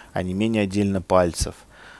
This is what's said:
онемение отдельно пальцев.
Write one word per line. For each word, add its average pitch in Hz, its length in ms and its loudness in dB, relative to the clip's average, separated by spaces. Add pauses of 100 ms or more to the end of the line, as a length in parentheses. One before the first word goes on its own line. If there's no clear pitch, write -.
(120)
онемение 104 520 -2
отдельно 98 360 0
пальцев. 90 540 2 (460)